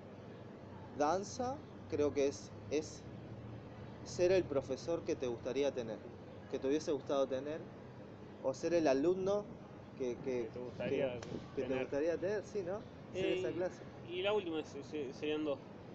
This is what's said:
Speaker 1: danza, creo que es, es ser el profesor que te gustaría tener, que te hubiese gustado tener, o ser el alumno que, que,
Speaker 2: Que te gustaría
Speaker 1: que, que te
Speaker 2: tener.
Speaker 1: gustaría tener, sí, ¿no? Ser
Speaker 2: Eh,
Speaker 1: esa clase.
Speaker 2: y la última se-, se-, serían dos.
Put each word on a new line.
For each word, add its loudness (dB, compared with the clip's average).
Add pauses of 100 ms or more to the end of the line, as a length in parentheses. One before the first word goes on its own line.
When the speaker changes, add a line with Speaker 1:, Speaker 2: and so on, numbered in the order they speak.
(960)
Speaker 1:
danza, 2 (340)
creo 4
que 6
es, -4 (220)
es -2 (1040)
ser 6
el 8
profesor 0
que 2
te 0
gustaría 2
tener, -2 (540)
que 0
te 2
hubiese 4
gustado 4
tener, -2 (840)
o 2
ser 2
el 8
alumno 6 (540)
que, 0
que, 0
Speaker 2:
Que -4
te -8
gustaría 0 (460)
Speaker 1:
que, 0
que -2
te -2
Speaker 2:
tener. 2
Speaker 1:
gustaría 2
tener, 0
sí, -4
¿no? -2 (340)
Ser 2
Speaker 2:
Eh, 4
Speaker 1:
esa 2
clase. -2 (280)
Speaker 2:
y -2
la 6
última 2
se-, -8
se-, -4
serían 0
dos. 2 (380)